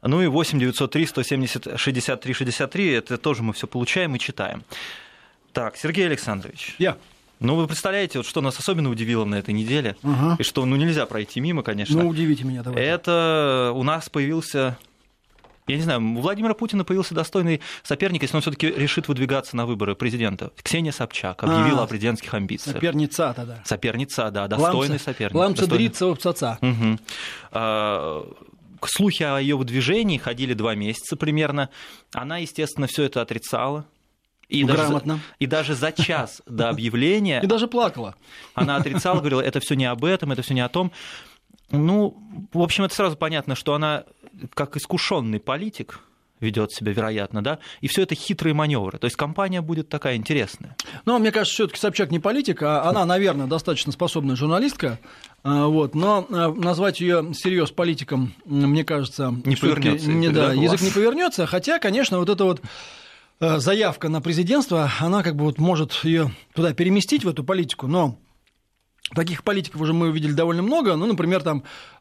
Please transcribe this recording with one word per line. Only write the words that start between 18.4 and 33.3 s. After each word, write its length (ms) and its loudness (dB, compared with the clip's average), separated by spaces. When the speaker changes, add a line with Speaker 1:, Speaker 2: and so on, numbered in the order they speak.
Speaker 1:
всё-таки 260 0
решит 400 0
выдвигаться 480 0
на 100 0
выборы 300 -2
президента. 560 -2
Ксения 300 0
Собчак 500 -6
объявила 380 4
Speaker 2:
А, 60 2
Speaker 1:
о 20 -10
президентских 460 -2
амбициях. 420 -4
Speaker 2:
соперница 580 0
тогда. 300 -10
Speaker 1:
Соперница, 680 -2
да, 120 -2
Speaker 2:
Ламца-, 140 -4
Speaker 1:
достойный 420 2
соперник, 400 -4
Speaker 2:
ламца 220 2
Speaker 1:
достойный. 260 4
Speaker 2:
дрится 240 0
об 80 -2
цаца. 400 -2
Speaker 1:
Мгм. 400 2
А, 760 -2
слухи 380 0
о 160 0
её 180 2
выдвижении 600 2
ходили 360 -4
два 220 0
месяца 400 -4
примерно. 540 0
Она, 260 -6
естественно, 480 -4
всё 160 -2
это 180 0
отрицала. 640 -4